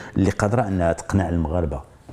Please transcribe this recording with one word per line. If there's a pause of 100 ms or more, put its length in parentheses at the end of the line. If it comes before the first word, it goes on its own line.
(160)
اللي
قادرة
أنها
تقنع
المغاربة، (320)